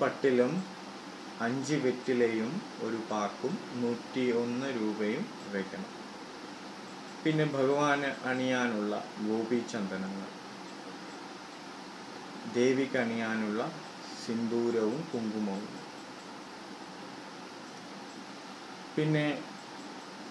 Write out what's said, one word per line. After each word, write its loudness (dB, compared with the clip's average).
പട്ടിലും 6
അഞ്ച് 2
വെറ്റിലയും 4
ഒരു 0
പാക്കും 0
നൂറ്റിയൊന്ന് 2
രൂപയും 2
വയ്ക്കണം. -2
പിന്നെ 6
ഭഗവാന് 6
അണിയാനുള്ള 4
ഗോപീചന്ദനങ്ങൾ, 0
ദേവിക്ക് 6
അണിയാനുള്ള 2
സിന്ദൂരവും 2
കുങ്കുമവും. 0
പിന്നെ 4